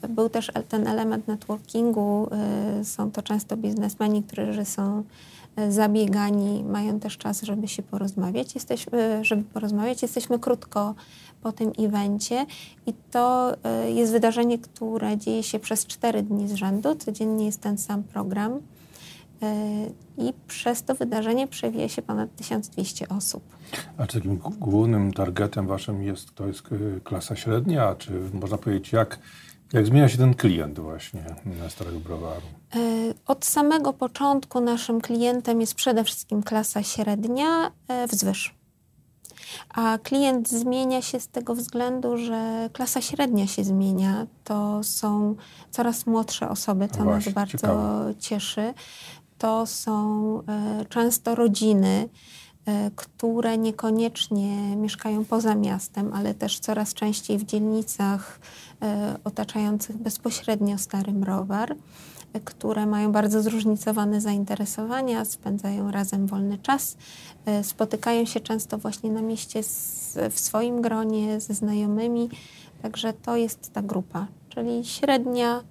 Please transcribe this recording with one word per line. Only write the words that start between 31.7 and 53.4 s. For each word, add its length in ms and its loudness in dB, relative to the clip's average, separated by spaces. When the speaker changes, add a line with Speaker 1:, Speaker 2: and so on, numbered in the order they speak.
Speaker 2:
Browaru? 420 -8
Speaker 1:
E, 40 0
od 200 0
samego 480 4
początku 680 0
naszym 400 2
klientem 600 2
jest 140 0
przede 280 4
wszystkim 400 -2
klasa 400 0
średnia, 880 2
e, 200 0
wzwyż. 480 0
A 300 2
klient 460 4
zmienia 520 0
się 180 -4
z 80 -10
tego 280 -4
względu, 600 -2
że 560 -2
klasa 280 -2
średnia 460 0
się 160 -2
zmienia. 640 2
To 400 -2
są 520 0
coraz 360 0
młodsze 420 0
osoby, 380 0
co 100 -4
nas 80 2
Speaker 2:
Właśnie, 260 4
Speaker 1:
bardzo 260 -2
Speaker 2:
ciekawe. 600 2
Speaker 1:
cieszy. 540 -4
To 280 2
są, 840 0
e, 420 -2
często 460 2
rodziny, 760 4
e, 300 0
które 640 0